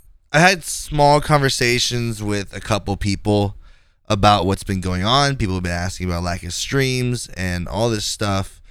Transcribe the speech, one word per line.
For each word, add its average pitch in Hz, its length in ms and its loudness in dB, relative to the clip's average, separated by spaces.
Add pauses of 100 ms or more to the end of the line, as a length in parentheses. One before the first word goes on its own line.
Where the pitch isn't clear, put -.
(340)
I 147 80 4
had 180 240 4
small 147 560 2
conversations 120 1000 0
with 104 360 -4
a 98 40 -10
couple 98 360 -2
people 101 580 0 (540)
about 101 380 4
what's 95 180 0
been 98 160 -2
going 90 240 -2
on. 139 320 2
People 107 180 -2
have 92 80 -2
been 90 80 -2
asking 90 380 -6
about 87 160 -4
lack 87 180 -4
of 87 100 -10
streams 127 840 -2
and 87 320 -4
all 110 200 0
this 107 160 -2
stuff. 98 560 -4 (100)